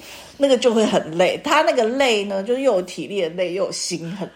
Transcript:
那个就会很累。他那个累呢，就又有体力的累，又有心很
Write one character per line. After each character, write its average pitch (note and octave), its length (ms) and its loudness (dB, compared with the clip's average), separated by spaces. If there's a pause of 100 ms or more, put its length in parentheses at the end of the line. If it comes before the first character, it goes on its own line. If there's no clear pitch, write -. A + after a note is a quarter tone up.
(380)
那 C#4 120 4
个 C4 80 6
就 A#3+ 160 2
会 A3 120 4
很 D#3+ 320 0
累。 E3+ 240 2
他 - 200 2
那 D#4+ 100 2
个 B3+ 140 2
累 A#3 400 0
呢， G3 180 -4
就 A#3+ 120 -2
又 C4+ 180 2
有 F#3 80 2
体 F3+ 260 -10
力 G3 140 -4
的 E3 80 -2
累， F3 240 -4
又 F#3 140 -2
有 - 40 -10
心 E3 460 -8
很 F#3 180 -8